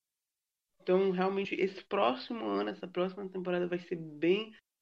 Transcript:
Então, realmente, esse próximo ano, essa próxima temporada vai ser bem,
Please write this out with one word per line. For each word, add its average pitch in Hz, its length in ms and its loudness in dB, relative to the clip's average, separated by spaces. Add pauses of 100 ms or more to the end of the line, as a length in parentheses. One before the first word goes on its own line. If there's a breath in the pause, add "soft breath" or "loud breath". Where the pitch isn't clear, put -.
(880)
Então, 190 240 6
realmente, 190 440 0
esse - 280 -2
próximo 226 600 0
ano, 208 240 0
essa 185 180 -8
próxima 190 400 -2
temporada 180 400 -2
vai 180 100 -2
ser 180 200 -6
bem, 165 580 0 (260)